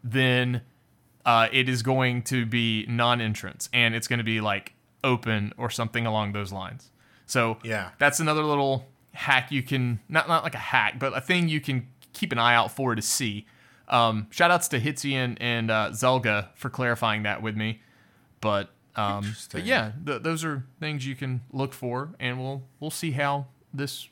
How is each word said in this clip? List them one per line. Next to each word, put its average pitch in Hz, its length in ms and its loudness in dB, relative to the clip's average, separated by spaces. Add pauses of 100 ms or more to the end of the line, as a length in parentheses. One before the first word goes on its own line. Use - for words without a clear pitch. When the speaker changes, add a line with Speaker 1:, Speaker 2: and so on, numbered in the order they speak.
Speaker 1:
then, 123 600 2 (640)
uh, 113 280 6
it 131 160 4
is 123 140 0
going 127 400 2
to 123 240 0
be 113 420 0
non-entrance, 117 840 0
and 117 220 4
it's 113 140 -4
gonna 120 160 0
be, 110 160 0
like, 101 320 -2 (300)
open 110 560 0
or 117 120 -4
something 117 360 -2
along 107 260 0
those 101 180 -4
lines. 95 400 -10 (360)
So 113 360 0
Speaker 2:
Yeah. 104 360 -4
Speaker 1:
that's 143 220 4
another 156 220 2
little 139 460 0 (240)
hack 131 400 0
you 135 100 0
can, 123 460 -2
not, 156 200 0
not 165 140 2
like - 120 -6
a 110 40 -8
hack, 110 400 0
but 127 180 -4
a 131 40 -2
thing 175 280 0
you 151 120 0
can 131 280 -4 (260)
keep - 180 -4
an 120 60 0
eye 120 160 6
out 113 180 4
for 127 220 -2
to 104 80 -2
see. 104 440 -2 (420)
Um, 113 420 4
shout 175 200 4
outs 175 180 4
to 127 120 0
Hitzi 139 320 -2
and, 127 300 -2
and, 117 280 0
uh, 110 220 2
Zelga 110 640 2
for - 160 -8
clarifying 113 540 0
that 104 180 -2
with 110 120 -4
me. 110 280 -4 (580)
But, 101 300 0 (260)
um, 101 220 0
Speaker 2:
Interesting. 104 420 -8
Speaker 1:
but 185 60 -6
yeah, 135 260 0 (140)
th-, 143 160 -4
those 160 200 -2
are 143 220 -4 (160)
things 151 260 -6
you 135 80 -6
can 127 280 -6 (100)
look 135 220 -4
for, 127 440 -6
and 127 220 -4
we'll, 131 220 -6 (180)
we'll 151 100 -6
see 160 220 -4
how 143 340 0 (280)
this 139 380 -8